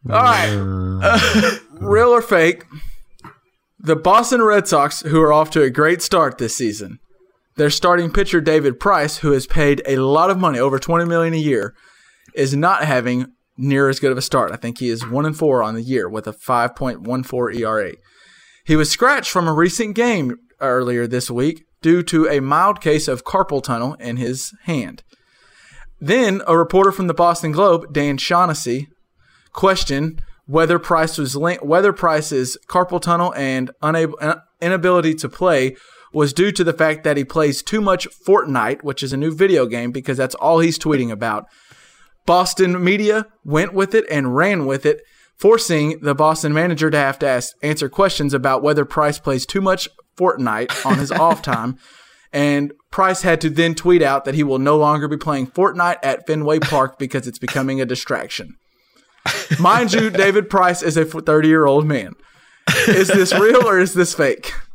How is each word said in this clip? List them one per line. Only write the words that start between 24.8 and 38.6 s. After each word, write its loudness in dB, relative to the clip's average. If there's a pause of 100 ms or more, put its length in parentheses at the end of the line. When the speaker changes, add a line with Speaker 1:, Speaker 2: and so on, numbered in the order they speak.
Speaker 1:
Then, 0
a 4
reporter 4
from -4
the -2
Boston 0
Globe, 2
Dan -2
Shaughnessy, -2 (680)
question 0 (260)
whether 2
Price -2
was -4
lin-, -4
whether 2
Price's -2 (120)
carpal -2
tunnel 0
and -4 (100)
unable, -2
uh, -4 (260)
inability 0
to -10
play 0 (380)
was 0
due 0
to -2
the 0
fact 0
that 0
he -2
plays -2
too -4
much 0 (180)
Fortnite, 0